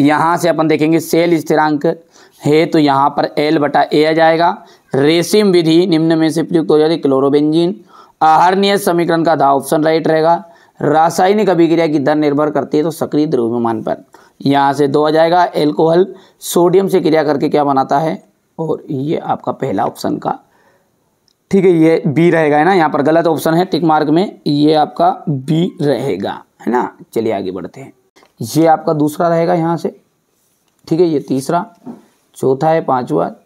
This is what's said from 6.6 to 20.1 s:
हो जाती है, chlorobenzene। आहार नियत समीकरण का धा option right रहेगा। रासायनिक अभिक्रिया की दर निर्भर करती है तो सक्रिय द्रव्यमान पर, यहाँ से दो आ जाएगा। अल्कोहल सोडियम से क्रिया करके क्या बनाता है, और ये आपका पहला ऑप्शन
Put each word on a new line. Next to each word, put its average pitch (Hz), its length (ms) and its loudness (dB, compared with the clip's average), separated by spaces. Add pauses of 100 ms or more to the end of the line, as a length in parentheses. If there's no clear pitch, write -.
हो 156 80 4
जाती 156 140 2
है, 165 80 -4
chlorobenzene। 147 760 0 (480)
आहार 160 340 4
नियत 196 240 0
समीकरण 170 440 0
का 160 120 2
धा 139 180 2
option 147 300 -2
right 160 240 0
रहेगा। 160 340 0 (380)
रासायनिक 170 680 0
अभिक्रिया 165 360 2
की 151 120 -2
दर 143 180 0
निर्भर 151 340 0
करती 147 260 -4
है 151 60 0
तो 165 100 -2
सक्रिय 143 340 -2
द्रव्यमान 117 560 -2
पर, - 220 -6 (380)
यहाँ 139 300 2
से 143 160 0
दो 147 140 0
आ 156 80 0
जाएगा। 165 320 2
अल्कोहल 165 640 0 (360)
सोडियम 180 460 2
से 175 120 0
क्रिया 156 240 2
करके 147 240 -2
क्या 147 160 0
बनाता 135 340 0
है, 156 240 -4 (360)
और 160 320 -6
ये 147 280 -4
आपका - 360 -6
पहला 117 300 -4
ऑप्शन - 320 -6